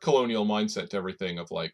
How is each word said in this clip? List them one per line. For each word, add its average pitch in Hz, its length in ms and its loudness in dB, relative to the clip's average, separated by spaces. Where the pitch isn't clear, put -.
colonial 120 420 4
mindset 104 460 0
to 101 80 -4
everything 92 400 -4
of 85 140 -10
like, 82 220 -4